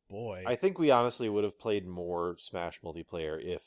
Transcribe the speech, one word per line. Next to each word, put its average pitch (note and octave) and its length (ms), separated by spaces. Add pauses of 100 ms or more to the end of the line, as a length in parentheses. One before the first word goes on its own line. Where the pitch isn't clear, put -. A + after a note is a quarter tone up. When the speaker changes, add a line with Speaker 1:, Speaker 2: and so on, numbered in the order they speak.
Speaker 1:
boy. G2 380
Speaker 2:
I B2 80
think F#3 240
we D#3 100
honestly A#2+ 400
would G#2 140
have G2+ 160
played G#2 260
more F2 540
Smash F2 440
multiplayer D#2+ 560
if E2+ 280